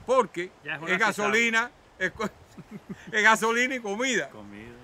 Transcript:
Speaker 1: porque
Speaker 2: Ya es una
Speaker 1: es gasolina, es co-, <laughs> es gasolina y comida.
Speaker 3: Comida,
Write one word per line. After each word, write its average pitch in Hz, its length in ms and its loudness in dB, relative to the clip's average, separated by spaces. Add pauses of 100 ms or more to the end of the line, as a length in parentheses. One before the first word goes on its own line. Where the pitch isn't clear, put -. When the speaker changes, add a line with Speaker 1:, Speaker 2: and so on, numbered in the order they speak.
Speaker 1:
porque 202 460 0 (120)
Speaker 2:
Ya 151 120 -8
es 147 60 -10
una 170 100 -4
Speaker 1:
es 185 80 2
gasolina, 226 720 2 (260)
es 185 140 -2
co-, 214 180 -6 (400)
<laughs> - 420 -16
es 214 120 0
gasolina 226 520 4
y 254 40 -6
comida. 214 500 -2
Speaker 3:
Comida, 107 420 -18 (120)